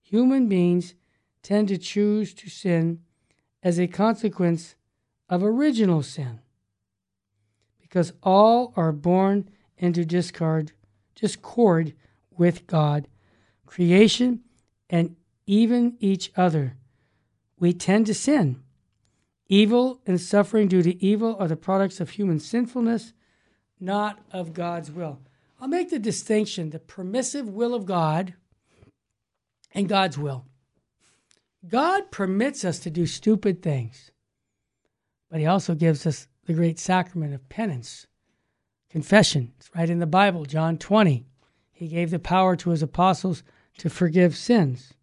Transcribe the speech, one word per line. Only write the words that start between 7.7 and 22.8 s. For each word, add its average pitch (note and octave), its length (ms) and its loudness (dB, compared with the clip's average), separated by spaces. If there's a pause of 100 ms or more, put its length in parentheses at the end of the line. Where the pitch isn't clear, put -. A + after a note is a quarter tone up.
because F3 320 -2 (100)
all A3+ 540 6
are E3 160 0
born F#3+ 560 0 (300)
into F3 260 0
discard, D#3+ 680 -2 (420)
discord F3 800 0 (420)
with E3+ 300 0
God, D3 400 0 (600)
creation, G#3+ 760 4 (500)
and E3+ 240 0 (320)
even A#3 540 2
each F#3+ 360 -2
other. D#3 400 0 (840)
We F3 140 2
tend G3 340 2
to G#3 80 -2
sin. G3 480 0 (840)
Evil A#3+ 580 4
and F3+ 140 0
suffering G3+ 480 2
due F3+ 140 4
to F3 220 0
evil G#3+ 340 0
are F#3+ 100 -2
the D#3+ 80 -2
products F#3+ 440 -2
of F3 100 -8
human F3+ 300 -2
sinfulness, A#3 720 -4 (680)